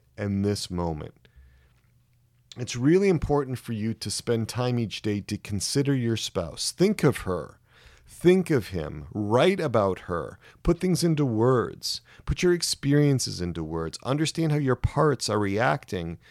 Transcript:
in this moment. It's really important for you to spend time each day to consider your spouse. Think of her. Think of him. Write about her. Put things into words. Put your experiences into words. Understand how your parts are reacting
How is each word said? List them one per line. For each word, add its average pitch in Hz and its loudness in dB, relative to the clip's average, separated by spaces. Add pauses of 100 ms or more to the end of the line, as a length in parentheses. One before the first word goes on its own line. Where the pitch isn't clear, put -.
(180)
in 98 -2
this 104 0
moment. 85 -6 (1300)
It's 123 -8
really 170 4
important 143 2
for - -8
you 110 -2
to - -8
spend 113 -2
time 123 -2
each 107 -6
day 104 -2
to 101 -6
consider 131 -2
your 117 0
spouse. - -6
Think 196 0
of 135 4
her. 87 -6 (500)
Think 180 4
of 131 2
him. 76 -8
Write 123 2
about 110 0
her. 80 -6 (240)
Put 170 2
things 180 2
into 151 2
words. 117 0 (260)
Put - -4
your 180 4
experiences 139 2
into 85 -4
words. 80 -6
Understand 151 -2
how 147 0
your 131 0
parts - 0
are 107 0
reacting 101 -2 (140)